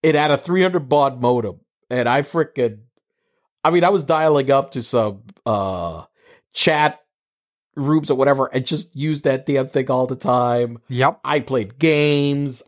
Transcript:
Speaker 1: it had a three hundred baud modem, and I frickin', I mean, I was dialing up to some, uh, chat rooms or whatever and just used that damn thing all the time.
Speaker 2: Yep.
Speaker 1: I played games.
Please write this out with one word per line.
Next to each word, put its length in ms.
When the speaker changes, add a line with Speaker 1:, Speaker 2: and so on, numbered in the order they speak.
Speaker 1:
it 120
had 160
a 80
three 240
hundred 260
baud 320
modem, 400
and 180
I 140
frickin', 580
I 60
mean, 140
I 60
was 140
dialing 460
up 220
to 100
some, 400
uh, 580
chat 480
rooms 340
or 60
whatever 300
and 200
just 300
used 280
that 220
damn 220
thing 220
all 160
the 100
time. 640
Speaker 2:
Yep. 360
Speaker 1:
I 160
played 380
games. 880